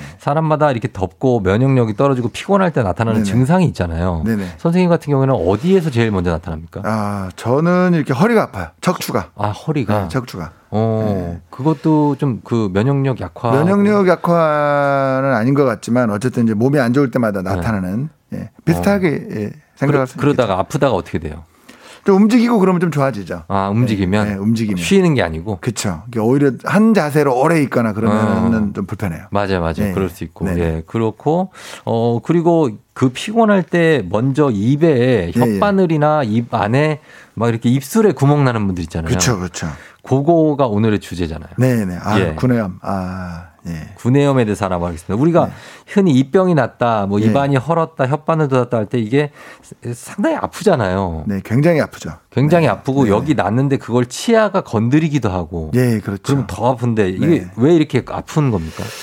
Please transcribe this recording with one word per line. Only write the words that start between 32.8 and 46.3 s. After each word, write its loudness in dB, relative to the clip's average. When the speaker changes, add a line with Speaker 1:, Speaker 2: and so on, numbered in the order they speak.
Speaker 1:
그 2
피곤할 0
때 2
먼저 2
입에 2
Speaker 2:
네, 2
네. 2
Speaker 1:
혓바늘이나 2
입 -2
안에 0
막 0
이렇게 -2
입술에 2
구멍 2
나는 0
분들 -2
있잖아요. -6
Speaker 2:
그쵸, 0
그쵸. -8
Speaker 1:
그거가 2
오늘의 2
주제잖아요. -8
Speaker 2:
네, 2
네. -6
아, 0
Speaker 1:
예. 0
Speaker 2:
구내염. -2
아, -8
예. -10
Speaker 1:
구내염에 2
대해서 -2
알아보겠습니다. -4
우리가 2
Speaker 2:
네. -6
Speaker 1:
흔히 2
입병이 2